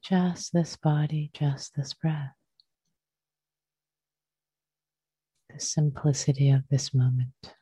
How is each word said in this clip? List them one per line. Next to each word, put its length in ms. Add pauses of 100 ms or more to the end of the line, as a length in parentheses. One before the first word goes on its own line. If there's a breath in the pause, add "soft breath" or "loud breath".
Just 500
this 240
body, 560
just 420
this 180
breath. 400 (3250)
The 60
simplicity 920
of 200
this 240
moment. 680